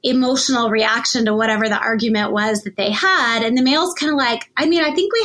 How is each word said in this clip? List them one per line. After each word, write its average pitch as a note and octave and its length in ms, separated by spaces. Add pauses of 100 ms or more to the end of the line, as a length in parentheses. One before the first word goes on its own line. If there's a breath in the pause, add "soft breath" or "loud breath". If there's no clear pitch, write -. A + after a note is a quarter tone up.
emotional B3+ 600
reaction A3 560
to G#3+ 80
whatever A3 340
the G#3 120
argument A3 520
was G#3 300
that - 160
they G3+ 140
had. F4 500
And A3+ 160
the B3+ 60
male's D#4+ 320
kinda D4+ 180
like, A#3+ 420
"I D4+ 120
mean, E4 160
I D4+ 100
think F4+ 180
we A4+ 140